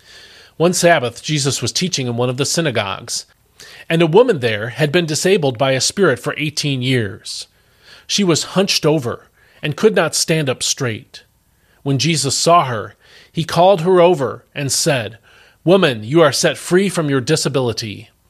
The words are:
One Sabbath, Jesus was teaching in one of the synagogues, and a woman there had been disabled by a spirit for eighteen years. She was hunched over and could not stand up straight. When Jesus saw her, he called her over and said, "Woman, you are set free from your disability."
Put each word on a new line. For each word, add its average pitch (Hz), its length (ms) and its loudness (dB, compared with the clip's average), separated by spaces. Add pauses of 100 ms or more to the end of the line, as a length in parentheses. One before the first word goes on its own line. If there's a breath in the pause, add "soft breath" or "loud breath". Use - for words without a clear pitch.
(560 loud breath)
One 170 160 2
Sabbath, 160 500 2
Jesus 143 400 -2
was 117 120 -6
teaching 139 340 -4
in 120 80 -4
one 123 140 -2
of 127 80 -6
the 139 80 -2
synagogues, 110 800 -4 (640 loud breath)
and 165 120 2
a 170 60 4
woman 196 320 4
there 113 300 -4
had 143 240 -2
been 180 120 2
disabled 151 520 0
by 135 160 0
a 131 80 0
spirit 160 360 2
for - 200 -6
eighteen 143 440 -4
years. 117 680 -4 (580 soft breath)
She - 180 -2
was 175 320 0
hunched 185 300 0
over 139 420 -2 (340 soft breath)
and 151 140 -4
could 214 180 4
not 170 220 0
stand 156 340 0
up - 140 -6
straight. - 600 -6 (600)
When 139 160 0
Jesus 139 380 0
saw 170 260 4
her, 110 320 -6 (340 soft breath)
he 165 140 -6
called 175 380 4
her 180 180 4
over 139 460 2 (100)
and 139 160 -4
said, 117 460 -2 (480 soft breath)
"Woman, 151 400 2
you 147 160 2
are 156 100 6
set 151 260 -2
free 190 300 0
from 165 220 -2
your 139 100 2
disability." 117 880 -4 (200)